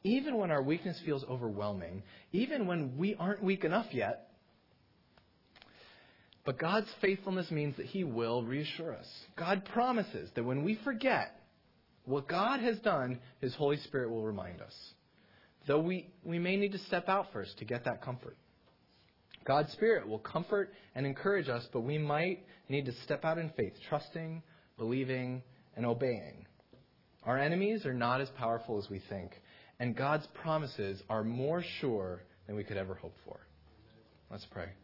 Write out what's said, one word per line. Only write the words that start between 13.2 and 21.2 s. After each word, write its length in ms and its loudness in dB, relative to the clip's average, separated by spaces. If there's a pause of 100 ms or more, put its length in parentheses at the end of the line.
his 140 -2
Holy 220 4
Spirit 340 -2
will 120 -2
remind 380 -4
us. 140 -16 (920)
Though 120 6
we, 320 0 (120)
we 140 -2
may 180 2
need 180 2
to 40 -4
step 320 0
out 240 2
first 240 -6
to 80 -8
get 200 -2
that 180 -2
comfort. 340 -8 (1040)
God's 300 4
Spirit 340 4
will 120 -2
comfort 520 0 (220)
and 140 0
encourage 420 2